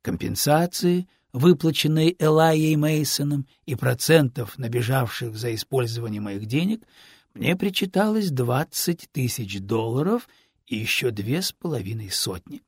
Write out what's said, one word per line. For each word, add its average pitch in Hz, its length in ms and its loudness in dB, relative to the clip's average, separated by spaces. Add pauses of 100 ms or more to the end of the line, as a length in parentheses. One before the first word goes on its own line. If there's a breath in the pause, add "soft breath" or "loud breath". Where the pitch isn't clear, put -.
компенсации, 175 1040 0 (240)
выплаченной 156 880 4
Элайей 156 560 4
Мейсоном, 147 720 0 (180 soft breath)
и 135 100 -4
процентов, 127 800 2
набежавших 120 800 -2
за 117 180 -4
использование 117 640 -4
моих 101 280 -8
денег — 180 360 0 (500 soft breath)
мне 165 220 0
причиталось 196 760 0
двадцать 131 840 -2
тысяч 110 480 -4
долларов 113 680 -2 (400 soft breath)
и 110 100 -6
ещё 113 320 -2
две 113 320 -2
с - 100 -4
половиной 110 600 -8
сотни. - 560 -6